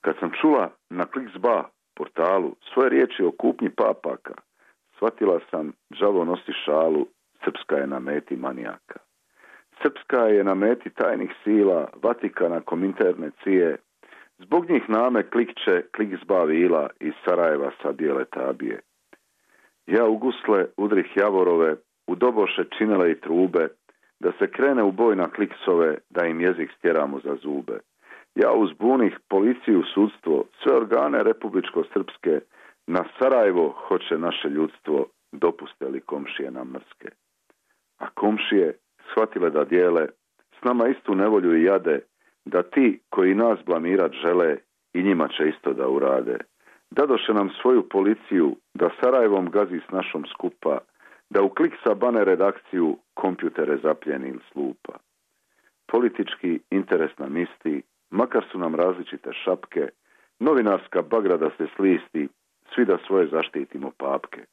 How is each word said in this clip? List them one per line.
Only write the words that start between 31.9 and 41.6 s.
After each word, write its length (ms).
na 180
Sarajevo 500
hoće 300
naše 300
ljudstvo, 580
dopuste 560
li 120
komšije 500
nam 180
mrske. 400
A 120
komšije 600
shvatile 400
da 140
dijele 420
s 40
nama 240
istu 260
nevolju 420
i 80